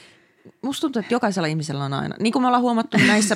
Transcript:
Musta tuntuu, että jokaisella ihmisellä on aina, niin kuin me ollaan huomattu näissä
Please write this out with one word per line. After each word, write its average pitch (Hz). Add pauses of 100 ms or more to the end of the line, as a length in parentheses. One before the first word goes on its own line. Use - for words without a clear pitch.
(640)
Musta 269
tuntuu, 269
että 208
jokaisella 196
ihmisellä 151
on 139
aina, 147
niin 220
kuin 254
me 254
ollaan 247
huomattu 233 (100)
näissä 214